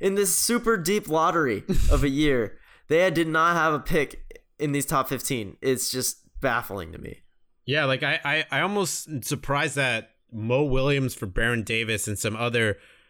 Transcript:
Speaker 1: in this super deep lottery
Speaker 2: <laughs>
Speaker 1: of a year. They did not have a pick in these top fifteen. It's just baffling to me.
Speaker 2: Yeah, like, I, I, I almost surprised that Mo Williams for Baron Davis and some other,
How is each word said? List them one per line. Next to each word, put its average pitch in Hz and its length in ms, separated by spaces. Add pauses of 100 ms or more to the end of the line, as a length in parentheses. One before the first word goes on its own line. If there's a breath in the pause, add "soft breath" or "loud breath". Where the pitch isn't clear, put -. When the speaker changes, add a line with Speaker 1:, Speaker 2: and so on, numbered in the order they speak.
Speaker 1:
in 196 140
this 196 200
super 233 440
deep 202 280
lottery 160 580 (120)
Speaker 2:
<laughs> - 160
Speaker 1:
of 143 100
a 143 60
year. 135 480 (320 soft breath)
They 175 220
did 160 180
not 160 280
have 160 180
a 143 40
pick - 640 (160)
in 147 140
these 143 140
top 135 240
fifteen. 120 500
It's 127 300
just - 280 (220)
baffling 101 520
to - 60
me. - 260 (420)
Speaker 2:
Yeah, 143 180
like, 131 180
I, 147 220
I, 147 260
I 139 120
almost 175 600
surprised 139 520
that 123 360 (200)
Mo 117 320
Williams 135 500
for 113 120
Baron 117 380
Davis 110 440
and 101 100
some 110 180
other, 117 420 (320 soft breath)